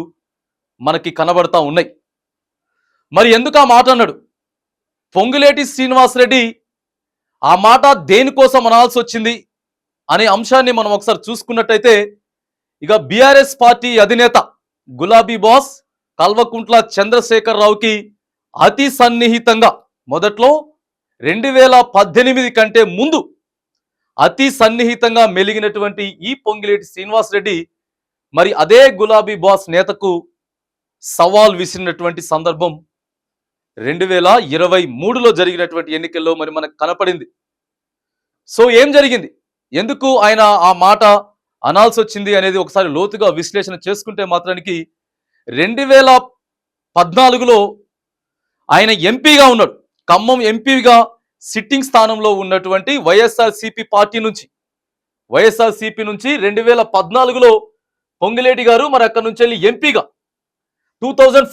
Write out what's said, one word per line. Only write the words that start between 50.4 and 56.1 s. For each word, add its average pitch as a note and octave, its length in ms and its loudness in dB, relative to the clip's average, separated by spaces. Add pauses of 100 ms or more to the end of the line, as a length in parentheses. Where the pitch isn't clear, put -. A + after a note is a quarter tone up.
ఎంపీగా A#3+ 440 2 (560)
సిట్టింగ్ C4 380 -6
స్థానంలో A3 420 0 (120)
ఉన్నటువంటి F#3+ 520 -4 (120)
వైఎస్ఆర్సీపీ A3 800 0 (100)
పార్టీ G#3 320 0
నుంచి, - 180 -12 (920)
వైఎస్ఆర్సీపీ A3 760 -2